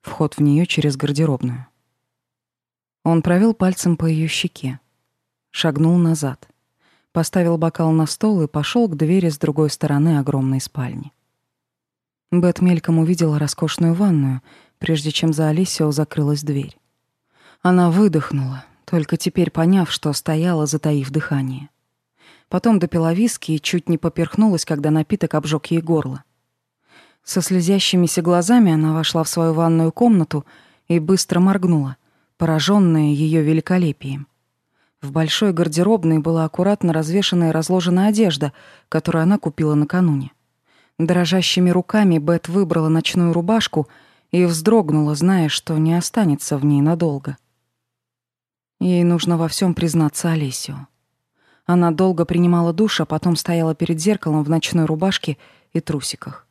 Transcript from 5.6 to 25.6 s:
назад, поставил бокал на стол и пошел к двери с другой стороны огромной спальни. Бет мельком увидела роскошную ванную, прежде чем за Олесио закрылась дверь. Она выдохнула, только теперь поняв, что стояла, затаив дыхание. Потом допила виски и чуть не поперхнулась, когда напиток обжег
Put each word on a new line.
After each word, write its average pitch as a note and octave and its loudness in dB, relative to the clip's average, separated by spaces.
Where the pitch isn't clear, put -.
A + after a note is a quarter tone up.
назад, D#3 -2
поставил E3+ 0
бокал D#3+ 0
на D#3+ 2
стол G3 -2
и C#3+ -2
пошел A3 -2
к D#3+ -4
двери E3 0
с D3 -6
другой D3 0
стороны D3 0
огромной C3+ -2
спальни. B2+ -10
Бет F3 2
мельком E3+ 2
увидела D#3+ 0
роскошную E3 -2
ванную, D3 0
прежде D#3 -4
чем D#3+ -2
за D#3 0
Олесио D#3+ 0
закрылась D3 -2
дверь. C#3 -6
Она F3+ 4
выдохнула, D3 0
только E3 -2
теперь F3 -2
поняв, F3 2
что D3 -4
стояла, D#3+ -2
затаив D3 -2
дыхание. C#3 -4
Потом G#3 2
допила E3 0
виски G3+ -2
и D3+ -2
чуть - -4
не E3 2
поперхнулась, E3+ 0
когда D3+ -2
напиток D#3 0
обжег D3+ -4